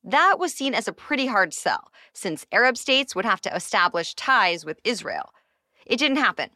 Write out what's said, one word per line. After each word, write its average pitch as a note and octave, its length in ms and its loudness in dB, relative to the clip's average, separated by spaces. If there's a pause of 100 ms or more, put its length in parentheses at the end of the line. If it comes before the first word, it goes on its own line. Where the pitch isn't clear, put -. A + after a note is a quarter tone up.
That E4 380 4
was F4+ 140 -4
seen C4+ 200 -4
as A3 140 -2
a F3 40 -6
pretty C4+ 340 -2
hard F#3+ 280 2
sell, - 380 -4 (220)
since D#3+ 360 -6
Arab A#3+ 260 4
states C4+ 380 0
would F#3+ 120 -2
have G3 160 0
to - 120 -6
establish F3 600 0
ties F3+ 500 2
with D#3 180 -10
Israel. G3 500 -6 (540)
It - 120 0
didn't C#4 180 2
happen G#3 400 0